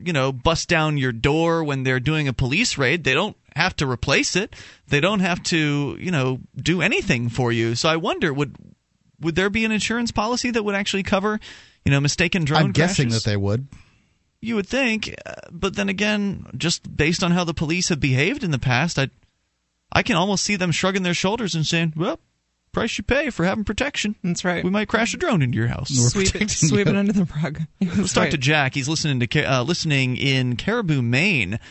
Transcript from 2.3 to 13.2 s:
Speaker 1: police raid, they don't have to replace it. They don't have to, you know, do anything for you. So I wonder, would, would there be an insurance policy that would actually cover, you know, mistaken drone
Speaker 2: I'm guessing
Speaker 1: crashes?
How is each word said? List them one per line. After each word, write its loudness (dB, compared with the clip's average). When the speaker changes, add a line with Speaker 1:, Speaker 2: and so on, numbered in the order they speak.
Speaker 1:
police 0
raid, 2
they 2
don't 0
have 0
to 0
replace 0
it. -4
They 2
don't 2
have 0
to, 0
you -6
know, 0
do 0
anything 0
for 0
you. 2
So 0
I 2
wonder, -2
would, -4
would -4
there 2
be 0
an 0
insurance -2
policy -2
that 0
would -2
actually -2
cover, 0
you 4
know, 6
mistaken 2
drone 4
Speaker 2:
I'm 2
guessing 2
Speaker 1:
crashes? 0